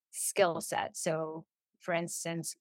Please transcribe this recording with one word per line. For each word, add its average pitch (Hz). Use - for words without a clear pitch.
skill 175
set. -
So, 160
for -
instance, 165